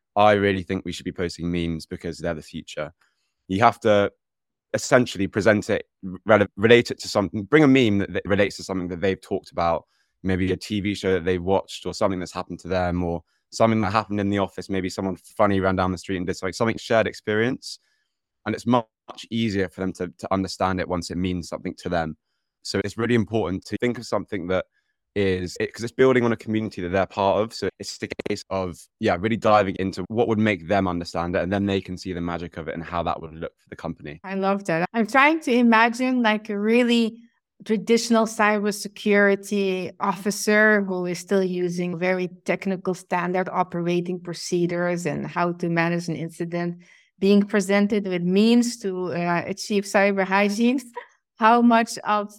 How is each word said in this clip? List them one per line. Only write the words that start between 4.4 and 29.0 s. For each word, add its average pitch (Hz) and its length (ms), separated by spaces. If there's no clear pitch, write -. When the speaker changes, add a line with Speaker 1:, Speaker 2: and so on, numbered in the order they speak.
Speaker 1:
essentially 113 540
present 104 420
it, - 180
rele-, 104 280
relate 117 360
it - 100
to - 80
something, 104 340
bring 151 200
a 147 40
meme 123 320
that, 90 140
that 98 120
relates 98 320
to 92 60
something 92 240
that 87 140
they've 95 200
talked - 300
about, 85 340
maybe 92 300
a 90 40
T 107 220
V 98 160
show 95 180
that 85 120
they've 90 180
watched - 420
or 90 80
something 98 260
that's 87 140
happened 90 260
to - 100
them 90 340
or 85 180
something 113 300
that 95 100
happened 104 280
in 98 100
the 101 80
office. 92 320
Maybe 95 200
someone 95 260
funny 101 440
ran 95 160
down 92 160
the 90 60
street 95 200
and 87 100
did 90 100
something, 92 160
something 113 240
shared 110 300
experience. - 720
And 110 100
it's - 120
mu-, 120 160
much - 220
easier 104 380
for - 120
them 95 120
to, 90 140
to - 120
understand 95 480
it 85 80
once 87 240
it 82 60
means 90 320
something - 300
to - 100
them. 80 260
So - 220
it's 101 140
really 113 180
important 98 500
to 104 120
think 123 200
of 120 80
something 95 420
that 92 180
is, 92 440
it, 107 140
'cause 104 100
it's 117 100
building 131 300
on 117 80
a 110 60
community 110 460
that 87 60
they're 92 180
part 98 340
of. 113 120
So 95 160
it's - 180
the 107 120
case 101 240
of, 92 260
yeah, 101 200